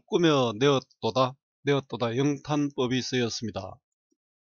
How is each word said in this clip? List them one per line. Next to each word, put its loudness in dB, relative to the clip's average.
꾸며내었도다, 2
내었도다 -2
영탄법이 -2
쓰였습니다. -4